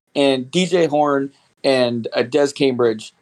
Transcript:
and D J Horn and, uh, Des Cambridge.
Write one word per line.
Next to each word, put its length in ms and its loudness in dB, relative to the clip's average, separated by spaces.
and 340 0
D 160 0
J 200 2
Horn 480 0
and, 480 0
uh, 100 0
Des 300 0
Cambridge. 580 0